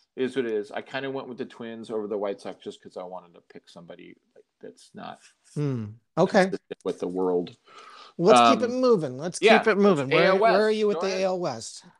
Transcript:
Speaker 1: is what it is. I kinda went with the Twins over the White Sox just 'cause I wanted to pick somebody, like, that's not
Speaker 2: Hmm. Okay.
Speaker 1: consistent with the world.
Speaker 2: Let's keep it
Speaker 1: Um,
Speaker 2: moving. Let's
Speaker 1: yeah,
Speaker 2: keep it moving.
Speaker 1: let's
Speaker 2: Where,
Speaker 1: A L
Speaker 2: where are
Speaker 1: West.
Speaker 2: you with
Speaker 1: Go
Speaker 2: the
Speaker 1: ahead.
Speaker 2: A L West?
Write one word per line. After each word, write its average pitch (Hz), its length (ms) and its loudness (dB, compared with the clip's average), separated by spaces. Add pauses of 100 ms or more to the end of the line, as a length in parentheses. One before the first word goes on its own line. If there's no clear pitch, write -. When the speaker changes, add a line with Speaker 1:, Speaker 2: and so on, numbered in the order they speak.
(160)
Speaker 1:
is 127 200 -4
what 123 100 -2
it 113 60 -4
is. 104 200 -4
I 110 80 -8
kinda 135 300 -10
went 135 180 -10
with 120 100 -14
the 127 60 -8
Twins 113 460 -14
over 110 180 -6
the 104 100 -6
White 101 220 -6
Sox 95 220 -14
just - 200 -16
'cause - 140 -20
I 95 60 -12
wanted 90 320 -18
to 85 60 -20 (120)
pick - 160 -20
somebody, 87 480 -20 (180)
like, - 100 -20 (160)
that's - 340 -20
not - 260 -16 (340)
Speaker 2:
Hmm. 135 320 -6 (320)
Okay. 185 260 4
Speaker 1:
consistent - 400 -8
with 90 140 -6
the 90 100 -6
world. 90 480 -2 (600)
Speaker 2:
Let's 202 360 6
keep - 100 0
it 240 100 -2
Speaker 1:
Um, 254 80 -4
Speaker 2:
moving. 160 380 2
Let's 165 240 -8
Speaker 1:
yeah, 220 160 8
Speaker 2:
keep 196 100 -2
it 196 80 4
moving. 180 320 4
Speaker 1:
let's 127 60 0
Speaker 2:
Where, 180 160 4
Speaker 1:
A 190 40 4
L 196 40 2
Speaker 2:
where 214 220 4
are 214 60 2
Speaker 1:
West. 220 100 0
Speaker 2:
you 214 100 0
with 208 100 0
Speaker 1:
Go 165 60 -6
Speaker 2:
the 190 60 -2
Speaker 1:
ahead. 190 120 -4
Speaker 2:
A 190 40 -2
L 185 160 -2
West? 127 440 -8 (160)